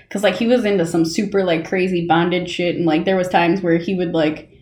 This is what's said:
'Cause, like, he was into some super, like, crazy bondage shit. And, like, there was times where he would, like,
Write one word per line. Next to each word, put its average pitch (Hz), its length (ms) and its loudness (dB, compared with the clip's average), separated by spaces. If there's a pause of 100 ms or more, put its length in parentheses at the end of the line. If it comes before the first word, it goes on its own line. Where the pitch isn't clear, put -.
'Cause, 196 140 -4
like, 185 120 2
he 233 120 -2
was 233 180 2
into 196 200 2
some 165 200 0
super, 196 380 0
like, 165 240 0
crazy 185 400 -2
bondage 175 420 0
shit. 175 280 -2
And, 175 80 -2
like, 160 200 2
there 190 120 2
was 180 100 0
times 180 340 2
where 170 160 2
he 170 180 -4
would, 175 180 -2
like, 156 360 -2 (120)